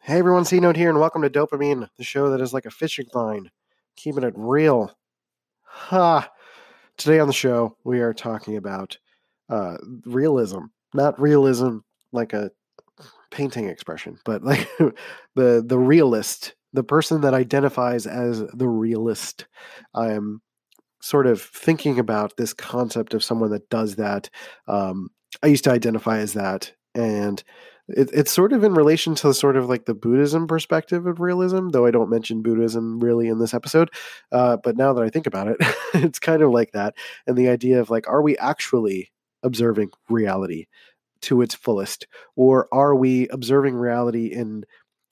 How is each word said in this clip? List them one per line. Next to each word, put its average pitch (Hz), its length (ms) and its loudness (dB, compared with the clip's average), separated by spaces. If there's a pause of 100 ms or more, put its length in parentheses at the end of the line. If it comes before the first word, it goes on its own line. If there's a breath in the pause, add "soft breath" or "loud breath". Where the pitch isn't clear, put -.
Hey 160 140 2
everyone, 180 240 4
C 180 160 2
Note 175 160 4
here, 170 120 2
and 156 120 4
welcome 160 220 0
to 147 60 2
Dopamine, 143 680 -2
the 123 80 -16
show 143 260 -2
that 131 100 -2
is 127 140 -6
like 135 100 -4
a 110 60 -14
fishing 151 420 -8
line, 107 380 -6 (460)
keeping - 260 -6
it 120 140 -2
real. 123 600 2 (680)
Ha! 170 640 0 (680 soft breath)
Today 156 220 4
on 151 80 4
the 143 60 0
show, 120 500 0
we 123 160 -2
are 117 160 -2
talking 107 420 -8
about, 95 420 -10 (500)
uh, 95 300 -6 (260)
realism. 120 600 0 (280)
Not 139 260 0
realism 135 580 4 (340)
like 117 220 -4
a 104 180 -6 (800 soft breath)
painting 123 360 -6
expression, 82 560 -14
but 107 200 -6
like 135 300 0
<laughs> - 600 -4
the, 120 320 4
the 127 100 0
realist, 127 800 2 (180)
the 131 120 0
person 151 380 0
that 135 120 4
identifies 127 720 0
as 113 480 -4
the 127 140 -2
realist. 113 800 -4 (440 loud breath)
I'm 107 480 -4 (640)
sort 143 240 2
of 117 160 2
thinking 151 560 -2
about 107 380 -2
this 117 180 -4
concept 117 580 -6
of 110 120 -2
someone 113 260 -2
that 104 200 -6
does 110 260 -2
that. 101 340 -4 (380 loud breath)
Um, 95 400 -4 (340)
I 151 60 4
used 143 160 4
to 135 80 6
identify 113 460 0
as 104 160 -6
that, 98 380 -6 (220)
and 104 480 -4 (460 soft breath)
it, 131 240 0
it's 147 200 0
sort 196 200 4
of 226 120 2
in 202 100 4
relation 160 420 4
to 147 160 2
sort 135 240 2
of, 127 120 0
like, 123 160 -2
the 117 100 -2
Buddhism 143 520 2
perspective 160 600 -2
of 170 140 -4
realism, 180 480 0
though 123 180 4
I 120 40 6
don't 113 200 2
mention 113 320 -4
Buddhism 113 580 -2
really 117 280 2
in 113 100 0
this 117 160 -2
episode. 160 360 0 (420 loud breath)
Uh, 123 240 4
but 113 200 -2
now 135 160 2
that 120 120 0
I 113 40 0
think 160 180 -4
about 98 220 -4
it, 113 120 -2
<laughs> - 340 -4
it's 151 240 0
kind 160 240 2
of 147 80 6
like 117 220 2
that. 104 220 -4 (320 loud breath)
And 127 100 0
the 123 120 4
idea 123 320 2
of, 110 100 -2
like, 113 180 -2
are 143 140 2
we 147 160 2
actually 110 760 -2 (300)
observing 113 480 0 (180)
reality 95 580 -2 (560 soft breath)
to 123 200 2
its 117 120 -2
fullest? - 520 -6 (280 loud breath)
Or 127 380 4
are 139 220 4
we 127 340 2
observing 131 480 0
reality 120 500 -2
in 110 380 -8 (480 soft breath)